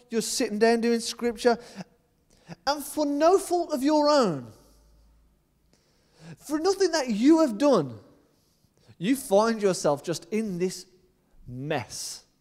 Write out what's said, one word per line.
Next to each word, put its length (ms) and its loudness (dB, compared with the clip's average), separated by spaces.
you're 140 -2
sitting 360 -4
down 220 4
doing 200 0
scripture, 580 -2
and 160 0
for 240 -4
no 320 4
fault 340 -2
of 100 -4
your 260 2
own, 380 2
for 200 -6
nothing 340 0
that 180 -2
you 300 4
have 180 0
done, 400 2
you 180 -2
find 460 0
yourself 420 0
just 300 -8
in 260 -4
this 280 -6
mess 800 -8